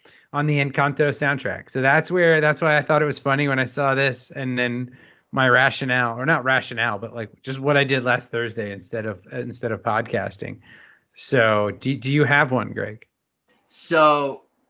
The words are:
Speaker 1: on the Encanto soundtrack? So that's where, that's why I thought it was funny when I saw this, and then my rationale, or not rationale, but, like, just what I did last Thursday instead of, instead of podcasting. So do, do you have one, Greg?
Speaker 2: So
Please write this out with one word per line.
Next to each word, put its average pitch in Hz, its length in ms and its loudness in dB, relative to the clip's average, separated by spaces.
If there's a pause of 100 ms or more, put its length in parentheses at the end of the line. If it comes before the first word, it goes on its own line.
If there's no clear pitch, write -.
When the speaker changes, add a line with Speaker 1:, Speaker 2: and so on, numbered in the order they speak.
(340)
Speaker 1:
on 147 140 0
the 147 120 2
Encanto 143 500 0
soundtrack? 139 600 -4
So 131 120 -4
that's 143 300 4
where, 170 300 4
that's 151 200 2
why 151 160 2
I 147 40 2
thought 151 200 2
it 151 40 0
was 147 140 -2
funny 143 280 0
when 135 120 0
I 131 60 0
saw 135 300 0
this, 131 360 -2
and 127 260 -6
then 123 400 -4 (340)
my 131 180 2
rationale, 127 680 2
or 127 80 -6
not 143 200 2
rationale, 120 540 -2
but, 110 140 -12
like, 113 300 -12
just 135 160 -8
what 143 160 2
I 139 80 6
did 131 220 0
last 123 260 0
Thursday 113 400 -4
instead 104 340 -8
of, 104 260 -10
instead 120 420 -6
of 107 100 -10
podcasting. 104 760 -4 (560)
So 107 560 2
do, 131 260 -6
do 120 140 -6
you 147 120 4
have 143 300 2
one, 110 180 -2
Greg? 104 340 -10 (600)
Speaker 2:
So 147 760 2 (260)